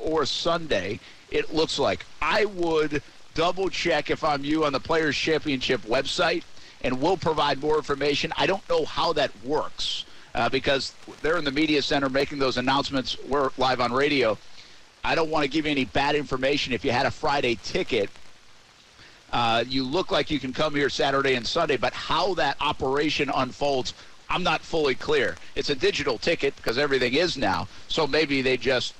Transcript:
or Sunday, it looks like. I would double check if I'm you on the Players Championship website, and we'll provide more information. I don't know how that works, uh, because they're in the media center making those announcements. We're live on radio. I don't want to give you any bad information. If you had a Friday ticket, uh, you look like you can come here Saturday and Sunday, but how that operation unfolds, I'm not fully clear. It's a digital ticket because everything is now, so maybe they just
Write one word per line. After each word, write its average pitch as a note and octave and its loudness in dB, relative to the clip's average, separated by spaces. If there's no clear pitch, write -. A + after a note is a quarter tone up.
or D#3 0
Sunday, A#2+ -2
it D3 -2
looks D3+ 0
like. G#2+ 0
I G3+ 2
would D#3+ 0
double F3 2
check D#3 0
if D3 -2
I'm C#3+ 0
you D#3 2
on C#3+ 2
the C3 0
Players D#3+ 2
Championship C#3 0
website, C#3 0
and B2+ -2
we'll F3+ 4
provide D3 0
more D3+ 2
information. D3 0
I C#3 2
don't F#3+ -2
know E3 2
how E3 0
that D3 2
works, - -2
uh, A#2 2
because C3+ 0
they're E3 2
in E3 -2
the C#3 0
media D3+ 2
center C#3 0
making C#3 0
those B2+ 0
announcements. C3 0
We're C3+ 2
live B2+ 2
on A#2+ 2
radio. C3 2
I C#3 0
don't D#3+ 2
want D#3 2
to C#3 0
give D3+ 0
you D3+ 2
any C3+ 2
bad C#3+ 2
information. C3+ 0
If A2+ -2
you C#3 2
had C3 2
a A#2+ 0
Friday C3+ 0
ticket, C#3+ 0
uh, A#2 2
you C3+ -2
look D#3+ -2
like D3+ 0
you D3 -2
can B2+ -6
come D3+ 0
here C#3 2
Saturday C3+ 2
and A2+ -4
Sunday, C#3+ 2
but - -2
how F3 0
that D3+ 0
operation D3 0
unfolds, C3 0
I'm D#3+ -2
not E3 0
fully C#3+ 2
clear. A#2+ 0
It's - -2
a C#3+ 0
digital C#3 0
ticket D3 0
because A#2+ -2
everything C3 2
is D#3 2
now, F#2+ 0
so D#3+ 0
maybe C#3+ 2
they B2+ 2
just B2+ 0